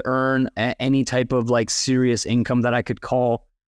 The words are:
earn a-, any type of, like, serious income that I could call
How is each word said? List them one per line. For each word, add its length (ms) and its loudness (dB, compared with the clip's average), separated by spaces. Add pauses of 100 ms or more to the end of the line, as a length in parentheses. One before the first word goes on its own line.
earn 500 0
a-, 240 -4
any 240 2
type 280 -2
of, 180 0
like, 180 2
serious 560 0
income 380 0
that 100 2
I 80 2
could 220 -6
call 440 0 (300)